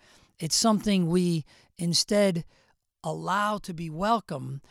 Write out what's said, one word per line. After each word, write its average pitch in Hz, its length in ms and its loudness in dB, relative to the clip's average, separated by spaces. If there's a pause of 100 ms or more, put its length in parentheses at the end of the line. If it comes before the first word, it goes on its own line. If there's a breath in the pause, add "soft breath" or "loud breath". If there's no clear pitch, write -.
(380 soft breath)
It's 156 180 -2
something 202 520 2
we 175 360 2 (320 soft breath)
instead 175 680 2 (580)
allow 185 560 -2
to 185 160 -12
be 165 160 -10
welcome 156 800 -4